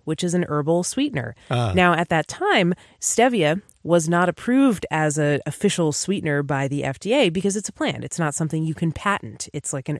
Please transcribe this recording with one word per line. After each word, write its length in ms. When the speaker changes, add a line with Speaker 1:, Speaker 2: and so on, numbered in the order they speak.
Speaker 1:
which 180
is 100
an 160
herbal 360
sweetener. 500
Speaker 2:
Ah. 240
Speaker 1:
Now, 200
at 160
that 180
time, 440
stevia 640
was 260
not 200
approved 640
as 280
an 260
official 460
sweetener 540
by 240
the 160
F 160
D 120
A 180
because 260
it's 120
a 40
plant. 320
It's 140
not 180
something 260
you 120
can 180
patent. 600
It's 200
like 160
an 120